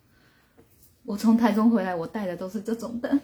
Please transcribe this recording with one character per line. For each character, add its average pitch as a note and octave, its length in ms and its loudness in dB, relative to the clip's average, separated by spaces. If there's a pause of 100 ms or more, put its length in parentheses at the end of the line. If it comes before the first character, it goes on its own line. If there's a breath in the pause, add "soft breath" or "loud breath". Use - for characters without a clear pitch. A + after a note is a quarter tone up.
(1040 soft breath)
我 G3+ 120 -8
从 A3 200 4
台 A3+ 160 4
中 A3 180 4
回 G3+ 140 2
来， F3+ 100 -2
我 E3 100 -6
带 G3+ 220 -8
的 F3 100 -4
都 F#3 120 -10
是 G3+ 120 -8
这 A3+ 140 -6
种 A#3+ 260 -10
的， C#4 240 0